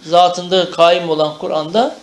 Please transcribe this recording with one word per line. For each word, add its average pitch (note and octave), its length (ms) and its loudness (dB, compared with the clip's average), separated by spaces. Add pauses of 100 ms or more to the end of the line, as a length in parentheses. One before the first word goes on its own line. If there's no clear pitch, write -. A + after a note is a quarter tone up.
(100)
Zatında F3 600 2
kaim E3+ 400 2
olan D3+ 280 -2
Kur'an'da F3 640 -4